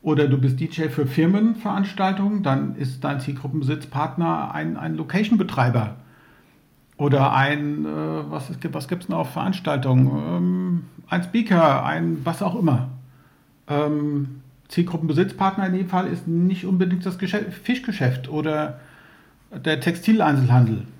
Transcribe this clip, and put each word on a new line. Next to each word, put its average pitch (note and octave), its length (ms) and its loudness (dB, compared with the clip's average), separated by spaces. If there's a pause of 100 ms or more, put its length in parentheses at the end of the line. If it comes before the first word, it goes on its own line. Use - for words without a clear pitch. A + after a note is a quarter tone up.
Oder D3 280 2
du C3+ 100 4
bist C3 220 2
D D#3+ 60 -2
J D#3+ 260 -4
für C#3+ 160 0
Firmenveranstaltungen, G3 1400 2
dann C#3 320 0
ist - 260 -6
dein C#3+ 160 -2
Zielgruppenbesitzpartner D3+ 1400 -4
ein, D#3 220 -4
ein D#3+ 200 -6
Location-Betreiber. D#3 1000 2 (1000)
Oder C#3 360 4
ein, D3 520 0
äh, D3+ 40 -4 (420)
was D3+ 180 -8
ist, - 120 -10 (120)
was - 140 -8
gibt's F3+ 200 -6
denn - 100 -2
auf - 160 -4
Veranstaltungen? C#3 760 2
Ähm, F3 760 0 (240)
ein F3 160 0
Speaker, E3 600 4
ein D#3+ 400 -2
was E3+ 180 -4
auch F3+ 120 -2
immer. C3+ 360 2 (760)
Ähm, D3 760 -2 (280)
Zielgruppenbesitzpartner F3+ 960 0
in F#3 60 0
dem F3+ 160 -2
Fall F#3 180 0
ist - 220 -6
nicht F3 360 0
unbedingt F3+ 400 0
das F#3 140 -4
Geschäft, G3+ 340 -4
Fischgeschäft - 760 -2
oder D3+ 500 -2 (720)
der D#3 280 -2
Textileinzelhandel. C3+ 1040 4 (160)